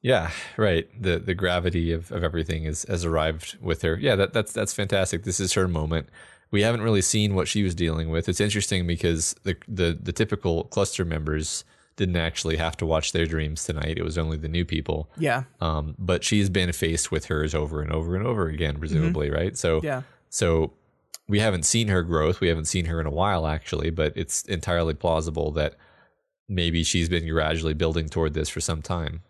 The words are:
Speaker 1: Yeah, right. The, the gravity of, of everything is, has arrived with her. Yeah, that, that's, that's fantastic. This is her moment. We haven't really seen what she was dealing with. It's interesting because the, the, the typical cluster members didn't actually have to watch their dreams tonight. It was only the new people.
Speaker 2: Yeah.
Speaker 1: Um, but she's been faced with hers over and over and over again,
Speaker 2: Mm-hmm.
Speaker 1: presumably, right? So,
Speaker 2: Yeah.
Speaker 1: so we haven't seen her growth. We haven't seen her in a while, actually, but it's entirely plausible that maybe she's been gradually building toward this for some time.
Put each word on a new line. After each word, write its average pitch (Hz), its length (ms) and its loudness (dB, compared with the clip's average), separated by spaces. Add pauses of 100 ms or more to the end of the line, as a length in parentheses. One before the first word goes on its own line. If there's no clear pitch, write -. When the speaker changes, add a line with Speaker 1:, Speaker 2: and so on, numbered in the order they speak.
Speaker 1:
Yeah, 92 300 2 (260)
right. 92 300 4 (140)
The, 90 160 2
the 92 160 -2
gravity 87 580 0
of, 82 200 -4
of 85 120 -2
everything 80 420 -2
is, - 240 -4
has 87 160 -2
arrived 80 560 0
with 80 200 -2
her. 82 160 2
Yeah, 131 200 2
that, 98 160 2
that's, 104 180 0
that's 104 220 -2
fantastic. 98 500 0
This 92 160 -2
is 92 140 0
her 95 140 4
moment. 80 420 -2 (420)
We 101 100 4
haven't 113 200 2
really 107 200 4
seen 104 340 2
what 92 120 2
she 104 160 2
was 92 100 2
dealing 80 360 0
with. 82 200 0
It's 90 120 0
interesting 101 440 0
because 85 480 0 (100)
the, 95 120 -2 (120)
the, 90 320 0
the - 140 -6
typical 95 520 0
cluster - 400 -2
members 78 580 -4 (320)
didn't 90 220 0
actually 80 400 -2
have 82 180 -2
to 87 100 -4
watch 80 280 0
their 85 120 2
dreams 78 380 -4
tonight. 78 340 -4
It 82 60 -2
was 80 140 -4
only 80 200 -2
the 78 120 -6
new 85 160 0
people. 80 520 -4
Speaker 2:
Yeah. 131 260 0 (180)
Speaker 1:
Um, 78 360 -2
but 90 280 0
she's 101 240 4
been 90 240 2
faced 82 360 -2
with 78 160 -2
hers 76 300 0
over 76 260 -2
and 76 100 -4
over 82 240 0
and 104 120 -2
over 107 200 0
again, 78 260 0
Speaker 2:
Mm-hmm. 73 80 -6
Speaker 1:
presumably, 151 500 0
right? 82 260 -2
So, 80 240 2
Speaker 2:
Yeah. 135 200 -4 (280)
Speaker 1:
so 82 440 2 (540)
we 104 120 2
haven't 98 240 2
seen 117 240 2
her 92 160 4
growth. 82 380 2
We 90 80 4
haven't 80 160 0
seen 90 200 0
her 82 140 -2
in 80 80 -2
a 73 40 -2
while, 85 360 0
actually, 78 440 -2
but 78 240 0
it's - 280 -4
entirely 85 500 0
plausible 80 600 0
that 76 220 0 (720)
maybe 85 340 2
she's 85 260 2
been 82 180 0
gradually 80 460 0
building 80 360 0
toward 78 240 0
this 78 160 -2
for - 100 -6
some 78 220 -2
time. 82 480 -6